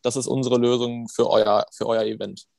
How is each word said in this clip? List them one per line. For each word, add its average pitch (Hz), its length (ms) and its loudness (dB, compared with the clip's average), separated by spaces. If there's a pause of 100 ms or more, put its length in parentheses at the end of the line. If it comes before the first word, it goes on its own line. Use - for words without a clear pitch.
das 123 140 -2
ist 127 100 -4
unsere 127 320 0
Lösung 120 500 0
für - 220 0
euer, 107 420 4
für 113 140 -6
euer 113 180 0
Event. 110 400 -8 (140)